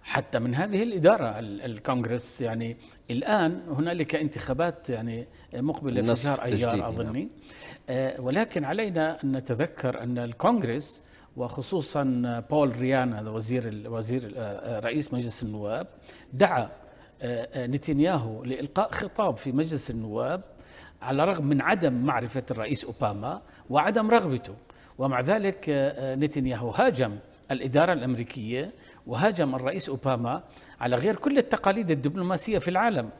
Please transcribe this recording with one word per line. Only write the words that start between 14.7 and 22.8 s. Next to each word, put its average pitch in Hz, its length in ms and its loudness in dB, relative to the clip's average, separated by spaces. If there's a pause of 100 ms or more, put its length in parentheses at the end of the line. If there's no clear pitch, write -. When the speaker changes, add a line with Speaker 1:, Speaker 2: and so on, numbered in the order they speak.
Speaker 1:
رئيس 127 340 -2
مجلس 120 280 -4
النواب، 107 440 -4 (460)
دعا، 131 380 4 (520)
آه، 120 300 -4
آه، 127 140 -4
نتنياهو 139 760 0
لإلقاء 143 480 -2
خطاب 196 440 0
في 131 160 -4
مجلس 151 380 0
النواب 117 520 -2 (600)
على 139 200 2
الرغم 170 240 2
من 143 140 6
عدم 165 320 4
معرفة 123 580 0
الرئيس 110 340 -2